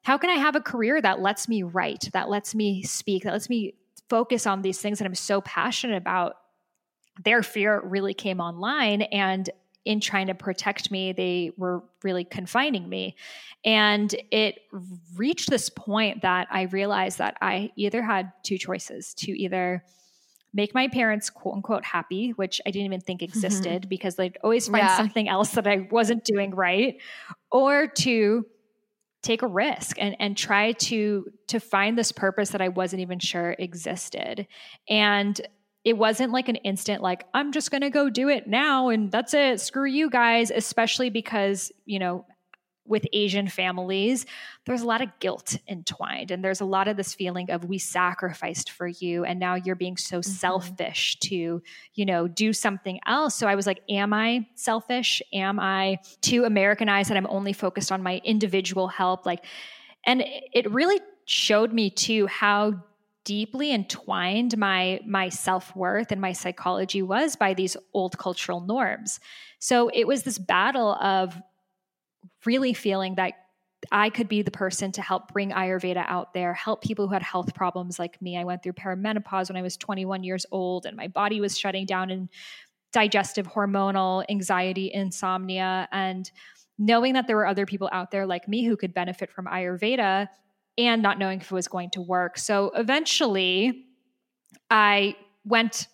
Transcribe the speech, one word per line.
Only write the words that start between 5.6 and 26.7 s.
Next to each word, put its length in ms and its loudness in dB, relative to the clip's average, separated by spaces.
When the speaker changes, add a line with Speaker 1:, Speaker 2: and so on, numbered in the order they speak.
Speaker 1:
about?" 400 -2
Their 180 6
fear 420 0
really 300 -2
came 260 -4
online, 640 0
and 480 0
in 140 0
trying 300 0
to 80 -2
protect 560 -4
me, 220 -2
they 420 0
were 260 -2
really 180 0
confining 680 -2
me. 280 -6
And 500 4
it 300 0
reached 340 -2
this 180 0
point 540 -2
that 260 0
I 140 -2
realized 560 -2
that 240 -2
I 320 -2
either 280 -2
had 280 -2
two 120 -2
choices: 580 -8
to 180 -8
either 500 -2
make 180 0
my 160 2
parents 400 0
quote 280 -6
unquote 280 -2
happy, 460 -4
which 340 -4
I 60 -2
didn't 160 -4
even 140 -4
think 200 -6
Speaker 2:
Mm-hmm. 100 -6
Speaker 1:
existed 600 -2
because 240 -4
they'd 280 -2
always 260 2
find 160 6
Speaker 2:
Yeah. 120 6
Speaker 1:
something 320 2
else 220 2
that 160 0
I 240 2
wasn't 340 4
doing 300 0
right, 420 2